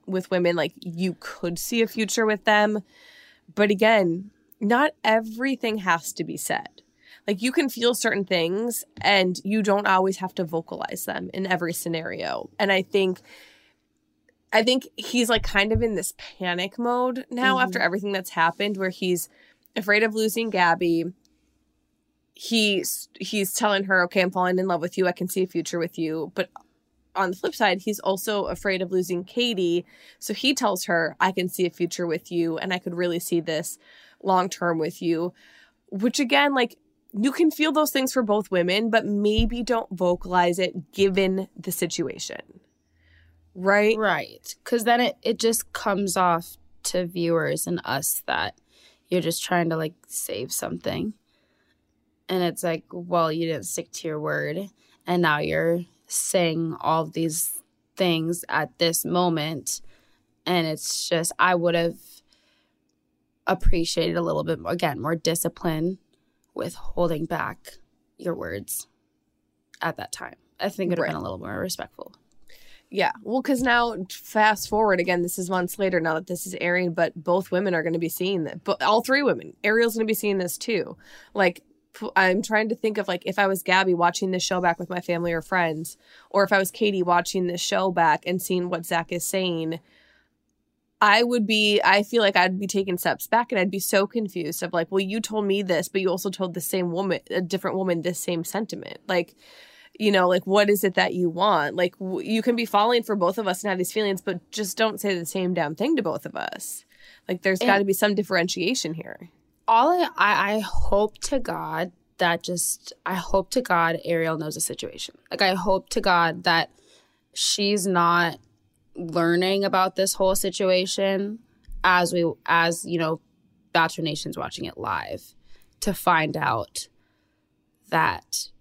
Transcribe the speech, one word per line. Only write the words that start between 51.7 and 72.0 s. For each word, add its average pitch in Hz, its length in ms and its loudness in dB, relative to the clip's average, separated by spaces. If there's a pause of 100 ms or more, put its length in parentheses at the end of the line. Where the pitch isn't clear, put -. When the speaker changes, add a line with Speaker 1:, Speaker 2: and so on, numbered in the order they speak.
Speaker 2:
And 180 140 0
it's 170 200 -2
like, 165 300 -2
well, 175 360 0
you 165 160 -2
didn't 147 200 -4
stick - 260 -8
to - 160 -8
your 151 140 -6
word. 151 480 -4 (360)
And 175 160 2
now 151 180 4
you're 160 420 0 (260)
saying 165 720 0
all 160 260 2
these 165 560 -4 (360)
things 170 500 0
at 151 320 -4
this 165 240 0
moment. 165 800 -2 (640)
And 170 200 2
it's - 440 -4
just, 165 280 0
I 180 180 4
would 170 200 2
have 170 220 0 (1500)
appreciated 170 720 4
a 170 60 0
little 156 240 -2
bit, 160 200 -2
again, 170 360 -2
more 160 140 -2
discipline 165 800 -2 (560)
with - 220 -8
holding 165 500 -2
back - 480 -6 (440)
your 175 160 -6
words - 540 -8 (920)
at 165 160 -4
that - 160 -12
time. - 220 -14 (220)
I 196 120 -4
think - 180 -4
it 175 40 0
would 170 80 0
have 147 40 0
Speaker 1:
Right. - 60 -2
Speaker 2:
been 156 100 -6
a - 40 -8
little 92 140 -6
more 95 220 -8
respectful. - 540 -10 (800)